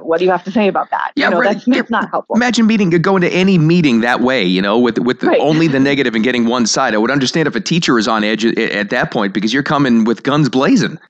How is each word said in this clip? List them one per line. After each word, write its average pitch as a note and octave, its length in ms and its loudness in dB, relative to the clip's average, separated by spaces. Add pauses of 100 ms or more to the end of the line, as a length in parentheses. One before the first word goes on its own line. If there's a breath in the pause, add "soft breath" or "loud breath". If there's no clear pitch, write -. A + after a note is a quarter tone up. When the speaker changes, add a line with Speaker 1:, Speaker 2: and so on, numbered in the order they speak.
Speaker 1:
What E3 160 0
do F3+ 60 0
you F#3 60 2
have F3 120 -2
to G3 80 -10
say G#3 160 2
about E3+ 240 -2
that?" - 240 -4
Speaker 2:
Yeah, C#4+ 120 0
Speaker 1:
You - 40 0
know, F3 80 0
Speaker 2:
right. G#3 140 0
Speaker 1:
that's, G#3 120 -10
that's B3 120 2
Speaker 2:
Yeah, - 120 -2
Speaker 1:
not G#3+ 200 -4
helpful. - 260 -6
Speaker 2:
imagine A#3 320 0
meeting, G#3 220 2
going F3+ 320 2
to F3+ 120 0
any F#3 240 2
meeting D3+ 440 2
that A#2+ 180 0
way, B2+ 240 0
you F#2 180 2
know, G2+ 160 0
with, A#2+ 220 2
with A#2+ 240 -2
Speaker 1:
Right. D#4+ 160 2
Speaker 2:
only D#3+ 300 2
the C3+ 100 0
negative C3+ 340 0
and A2+ 120 0
getting B2 200 0
one A#2 200 0
side. B2+ 280 0
I G#2+ 40 0
would A2+ 120 0
understand C#3+ 380 0
if B2 80 -4
a A2 60 -6
teacher D#3+ 360 0
is G#2 80 0
on A2 200 0
edge A2 200 -2
at, A2+ 120 0
at G#2 320 -2
that B2+ 220 -2
point G2+ 220 -2
because G#2+ 200 -4
you're C3+ 100 -2
coming C3+ 400 0
with A2 200 -2
guns C#3+ 260 0
blazing. C#3+ 500 0 (100)